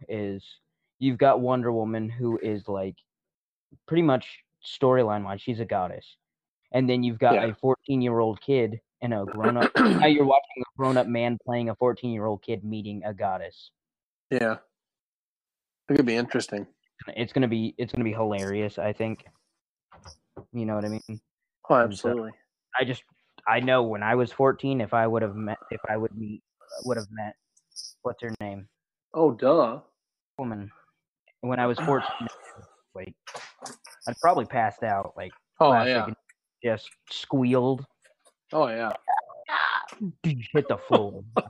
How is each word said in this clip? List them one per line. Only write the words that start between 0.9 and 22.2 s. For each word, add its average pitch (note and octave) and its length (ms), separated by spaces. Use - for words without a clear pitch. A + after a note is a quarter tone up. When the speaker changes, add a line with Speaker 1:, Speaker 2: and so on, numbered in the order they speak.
Speaker 1:
you've B2+ 200
got C3 220
Wonder B2 320
Woman, A2 360
who A#2 340
is, G#2 260
like, F#2+ 280
pretty E3+ 160
much C3 360
storyline-wise, G#2+ 800
she's A2+ 180
a A2+ 40
goddess. F#2 520
And B2+ 160
then B2 140
you've A#2+ 160
got A#2+ 160
Speaker 2:
Yeah. A2+ 160
Speaker 1:
a G#2 40
fourteen-year-old B2 840
kid A#2 400
and A#2 120
a G2+ 120
grown-up. A#2 480
Speaker 2:
<clears throat> G#3+ 260
Speaker 1:
Now D3+ 80
you're D3 180
watching C3+ 360
a - 140
grown-up C3 320
man A#2+ 360
playing A#2+ 240
a G#2+ 80
fourteen-year-old A2 640
kid G#2+ 220
meeting G#2 400
a G#2+ 100
goddess. F#2 560
Speaker 2:
Yeah. A#2 260
It C#3 80
could C3 100
be A2+ 100
interesting. A2+ 500
Speaker 1:
It's A2 160
gonna C3 160
be, A2+ 300
it's A#2+ 140
gonna B2 120
be A2 80
hilarious, G#2 680
I G#2 140
think. A2 320
You A#2 140
know A2 100
what G#2+ 80
I G#2+ 40
mean? G#2+ 200
Speaker 2:
Oh, - 680
Speaker 1:
And A2 220
so A#2+ 100
Speaker 2:
absolutely. A#2 240